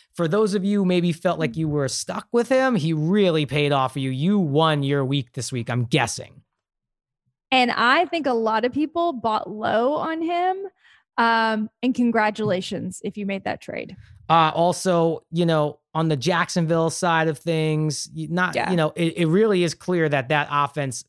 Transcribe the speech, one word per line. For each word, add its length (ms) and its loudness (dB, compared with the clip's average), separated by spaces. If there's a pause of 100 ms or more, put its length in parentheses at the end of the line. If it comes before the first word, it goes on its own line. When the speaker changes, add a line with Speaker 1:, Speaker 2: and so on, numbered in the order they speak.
(140)
Speaker 1:
for 140 -2
those 260 2
of 100 -2
you 160 2
who 60 2
maybe 260 2
felt 260 -2
like 180 -2
you 120 -2
were 200 0
stuck 440 -8
with 160 2
him, 280 4
he 180 0
really 500 2
paid 280 0
off 200 0
for 60 -6
you. 120 -2
You 280 0
won 440 2
your 220 0
week 300 -2
this 180 -8
week, 160 -6
I'm 160 0
guessing. 560 -2 (1080)
Speaker 2:
And 200 4
I 360 2
think 200 -4
a 60 0
lot 320 0
of 80 0
people 400 -2
bought 380 -4
low 440 0
on 280 -4
him. 340 -2 (600)
Um, 500 2 (140)
and 120 0
congratulations 1080 -2
if 140 -8
you 80 -6
made 180 -6
that 160 -6
trade. 340 -12 (360)
Speaker 1:
Uh, 240 4
also, 760 0
you 140 0
know, 340 0 (160)
on 140 0
the 80 2
Jacksonville 720 0
side 400 0
of 100 -2
things, 800 -2
y-, 140 -8
not, 240 -2
Speaker 2:
Yeah. 160 -2
Speaker 1:
you 80 2
know, 180 0
it, 220 -2
it 80 2
really 360 4
is 120 0
clear 340 0
that 220 0
that 200 0
offense 580 -2